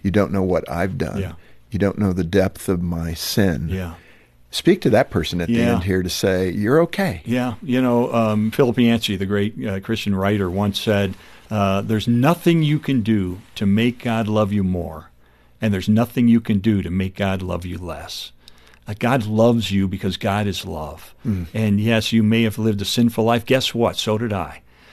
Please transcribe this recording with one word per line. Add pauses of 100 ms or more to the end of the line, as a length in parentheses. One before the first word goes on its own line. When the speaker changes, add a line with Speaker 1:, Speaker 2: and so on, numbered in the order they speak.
Speaker 1:
You
don't
know
what
I've
done.
Speaker 2:
Yeah. (380)
Speaker 1:
You
don't
know
the
depth
of
my
sin.
Speaker 2:
Yeah. (560)
Speaker 1:
Speak
to
that
person
at
the
Speaker 2:
Yeah.
Speaker 1:
end
here
to
say,
"You're
okay."
Speaker 2:
Yeah.
You
know,
um,
Philip
Yancey,
the
great,
uh,
Christian
writer,
once
said, (380)
uh,
"There's
nothing
you
can
do (160)
to
make
God
love
you
more, (500)
and
there's
nothing
you
can
do
to
make
God
love
you
less." (560)
Uh,
God
loves
you
because
God
is
love. (120)
Speaker 1:
Mm.
Speaker 2:
And
yes,
you
may
have
lived
a
sinful
life.
Guess
what?
So
did
I. (320)